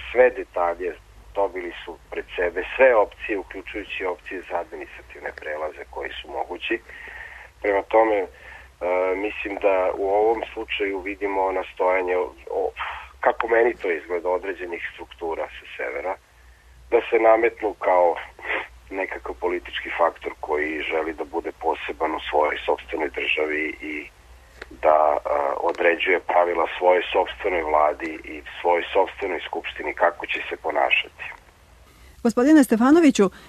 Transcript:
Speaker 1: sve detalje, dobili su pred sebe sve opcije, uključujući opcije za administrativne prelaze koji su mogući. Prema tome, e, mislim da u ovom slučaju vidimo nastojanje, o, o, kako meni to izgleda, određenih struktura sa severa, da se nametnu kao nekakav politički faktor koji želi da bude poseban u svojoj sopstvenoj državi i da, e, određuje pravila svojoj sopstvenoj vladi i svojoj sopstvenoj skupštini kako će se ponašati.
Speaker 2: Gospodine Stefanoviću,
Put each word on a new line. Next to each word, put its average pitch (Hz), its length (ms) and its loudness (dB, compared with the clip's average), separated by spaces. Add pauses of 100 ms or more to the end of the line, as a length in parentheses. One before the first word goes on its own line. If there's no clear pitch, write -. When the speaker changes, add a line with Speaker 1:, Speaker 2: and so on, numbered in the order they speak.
(120)
Speaker 1:
sve 123 180 6
detalje, 87 640 -4 (400)
dobili 90 380 -2 (120)
su 82 140 -14 (120)
pred - 140 -10 (120)
sebe 90 280 -4 (120)
sve 127 200 6
opcije, 101 420 0
uključujući 95 680 -10
opcije 90 460 -8
za 90 80 -4
administrativne - 760 -14
prelaze 76 540 -10
koji - 200 -10
su - 200 -14
mogući. - 500 -6 (840)
Prema 98 200 2
tome, 110 340 4
e, 92 100 0 (920)
mislim 104 460 -6
da 95 320 2
u 98 160 -2
ovom 107 320 2 (100)
slučaju 98 480 -4
vidimo 98 520 -2
nastojanje, 92 640 0
o, 90 160 -2 (180)
o, - 200 -2 (500)
kako 120 280 0
meni 117 260 4
to 95 160 -4
izgleda, 85 380 -4
određenih 90 540 -6 (120)
struktura 80 500 -8
sa - 220 -14 (100)
severa, 69 380 -6 (760)
da 117 100 6 (100)
se 117 80 4
nametnu 110 560 4
kao 90 420 4 (720)
nekakav 95 440 -8
politički 87 640 -6
faktor 82 420 0
koji 76 420 -4
želi 80 300 -2
da 78 120 -8
bude 78 360 -6
poseban 82 540 -4
u 78 60 -6
svojoj 76 360 0 (100)
sopstvenoj 78 440 -4
državi 76 720 -4
i 76 300 -12 (600)
da, 76 460 4
e, - 120 -4 (320)
određuje 85 600 2
pravila 85 460 2 (120)
svojoj 90 240 4 (100)
sopstvenoj 90 500 0
vladi 76 600 0
i 78 180 -14 (180)
svojoj 87 320 2
sopstvenoj 92 540 0
skupštini - 480 -8
kako - 320 0
će - 120 -4 (100)
se - 80 -8
ponašati. - 680 -2 (960)
Speaker 2:
Gospodine 262 420 8
Stefanoviću, 254 680 6 (180)